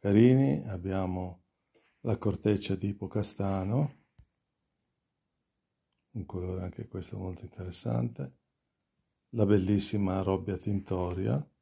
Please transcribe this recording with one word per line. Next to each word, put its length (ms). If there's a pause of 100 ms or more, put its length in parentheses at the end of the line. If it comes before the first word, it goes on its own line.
carini. 640
Abbiamo 760 (580)
la 160
corteccia 580
di 140
ipocastano, 1080 (2250)
un 140
colore 360
anche 260
questo 300
molto 260
interessante, 920 (920)
la 160
bellissima 760
robbia 340
tintoria. 920 (160)